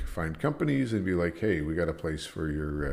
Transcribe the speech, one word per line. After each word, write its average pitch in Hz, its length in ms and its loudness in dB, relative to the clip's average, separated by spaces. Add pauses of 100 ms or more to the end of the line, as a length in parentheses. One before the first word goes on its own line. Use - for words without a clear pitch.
find 80 320 -2
companies 143 540 0
and 101 120 2
be 92 100 2
like, 85 240 2
"Hey, 95 240 2
we 78 120 0
got 82 140 2
a 80 40 0
place 78 320 -4
for - 240 -4
your, 73 440 0